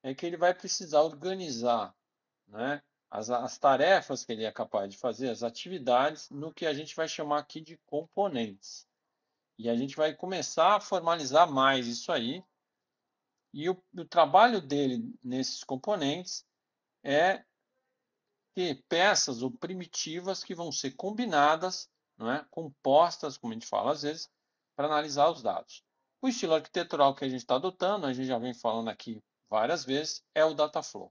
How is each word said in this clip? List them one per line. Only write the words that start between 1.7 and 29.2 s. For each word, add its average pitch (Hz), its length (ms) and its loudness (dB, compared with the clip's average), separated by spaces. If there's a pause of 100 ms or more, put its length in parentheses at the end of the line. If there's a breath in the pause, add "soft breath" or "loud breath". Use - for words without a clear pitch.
né, 127 340 -6 (280)
as, 110 200 -8
as 123 280 -2
tarefas 143 640 4
que - 80 -10
ele 110 140 -4
é 104 60 -4
capaz 101 400 -4
de - 60 -20
fazer, 123 320 -4
as 110 140 -6
atividades, 135 880 0
no 147 240 -10
que - 120 -8
a 151 80 0
gente 147 220 -10
vai 160 140 -4
chamar 147 300 -2
aqui 160 200 -10
de 160 260 -18
componentes. 147 1000 -4 (680)
E 113 100 -6
a 117 80 2
gente 135 220 -4
vai 156 180 0
começar 180 600 2
a 202 40 0
formalizar 165 720 2
mais 135 360 4
isso 117 240 -6
aí. 143 300 -2 (1080)
E 151 180 -4
o, 185 140 -4 (140)
o 165 80 -10
trabalho 180 560 6
dele 131 600 -2
nesses 127 420 -6
componentes 156 840 -4 (580)
é 160 400 2 (1080)
ter 170 340 -4
peças 165 540 2
ou 131 100 -2
primitivas 175 920 -8
que 185 120 -10
vão 170 160 -8
ser 135 200 -6
combinadas, 185 960 0 (280)
não 113 140 -4
é? 147 200 -4
Compostas, 151 840 2
como 113 140 -8
a 110 40 -8
gente 117 120 -12
fala 110 240 0
às 143 120 -4
vezes, 156 260 -6 (460)
para 143 120 -2
analisar 151 420 2
os 151 120 -4
dados. 92 420 -6 (380)
O 262 60 0
estilo 196 260 0
arquitetural 156 640 2
que 139 100 -6
a 135 40 -2
gente 127 160 -6
tá 123 100 2
adotando, 185 500 -2
a 131 80 -2
gente 127 140 -4
já 127 100 0
vem 120 160 -4
falando 113 360 -2
aqui 107 320 -12 (280)